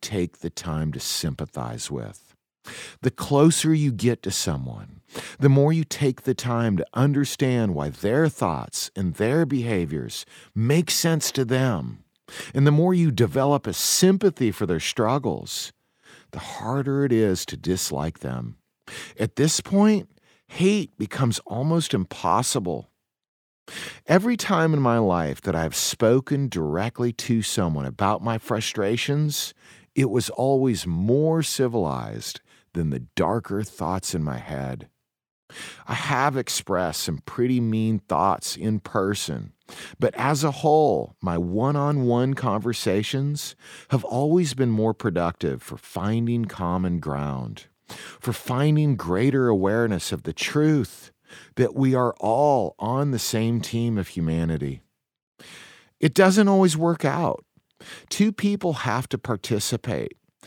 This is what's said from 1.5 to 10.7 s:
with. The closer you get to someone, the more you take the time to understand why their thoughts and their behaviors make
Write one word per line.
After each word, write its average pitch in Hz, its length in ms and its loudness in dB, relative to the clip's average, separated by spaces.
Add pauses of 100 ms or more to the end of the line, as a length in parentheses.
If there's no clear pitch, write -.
with. 57 360 -10 (760)
The 131 80 0
closer 156 640 4
you 147 180 2
get 113 320 0
to 95 80 -4
someone, 62 680 -6 (380)
the 139 100 6
more 139 220 6
you 165 120 0
take - 400 -2
the 131 120 0
time 117 420 0
to - 160 -2
understand 127 800 2
why 73 160 -2
their 120 380 2
thoughts - 680 -4
and 92 200 -2
their 139 300 2
behaviors 90 800 -4 (280)
make 139 380 2